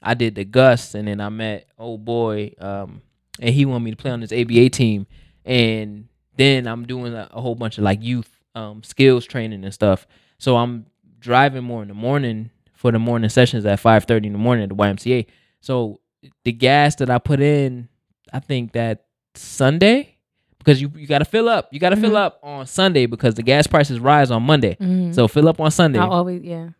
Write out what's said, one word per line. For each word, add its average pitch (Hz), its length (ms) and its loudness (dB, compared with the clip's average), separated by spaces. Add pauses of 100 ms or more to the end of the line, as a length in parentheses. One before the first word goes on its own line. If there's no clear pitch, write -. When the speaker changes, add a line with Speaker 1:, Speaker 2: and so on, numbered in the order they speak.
Speaker 1:
I 113 120 -2
did 117 200 -4
the 101 100 -8
Gus, 123 500 2
and 107 140 -8
then 104 120 -6
I 104 80 -8
met 110 380 -8 (120)
old 113 260 -14
boy, 110 540 -4
um, 98 440 -12 (360)
and 120 160 0
he 139 100 4
wanted 123 200 -4
me 113 80 -8
to 110 40 -14
play - 140 -10
on 120 100 -8
his 110 120 -12
A 120 120 0
B 117 160 2
A 127 80 8
team. 110 380 -2 (380)
And 110 640 -4 (280)
then 135 300 2
I'm 117 200 -10
doing 123 280 -10
a, 107 160 -14
a 117 100 -14
whole 127 140 -6
bunch 117 240 -8
of, 104 60 -2
like, 101 180 0
youth, 120 280 -6 (240)
um, 107 280 -14
skills 131 420 2
training 110 400 -10
and 98 100 -10
stuff. 98 320 0 (320)
So 127 180 0
I'm 120 300 -4 (340)
driving 131 440 2
more 117 180 -8
in 101 60 -14
the 101 60 -16
morning 117 560 -4 (220)
for - 200 -2
the 113 60 2
morning 117 320 0
sessions 120 340 2
at 101 140 2
five 110 260 4
thirty 110 220 0
in 101 60 -8
the 101 60 -8
morning 113 260 0
at 98 60 -8
the 98 40 -8
Y 101 140 0
M 98 100 -4
C 123 160 -2
A. 117 120 -2 (340)
So 117 400 -6 (440)
the 123 80 0
gas 139 440 4
that 131 140 -4
I 123 80 2
put 139 220 0
in, 139 480 0 (440)
I 135 80 -8
think 123 320 -6
that 113 320 -6 (300)
Sunday, 185 840 0 (420)
because 139 240 4
you, 143 140 -6
you 151 100 -20
gotta 147 180 0
fill 226 240 0
up. 220 240 -2
You 143 60 -14
gotta 180 180 2
fill 214 140 2
Speaker 2:
Mm-hmm. 214 60 2
Speaker 1:
up 196 260 -2
on 143 240 -14
Sunday 165 400 2
because 117 300 -2
the 117 60 -8
gas 135 260 4
prices 143 320 0
rise 139 320 4
on 113 100 0
Monday. 123 380 2
Speaker 2:
Mm-hmm. 180 320 -2
Speaker 1:
So 123 160 4
fill 151 200 4
up 165 120 0
on 156 100 0
Sunday. 156 300 2
Speaker 2:
I 180 60 2
always, 180 360 -4
yeah. 165 380 -14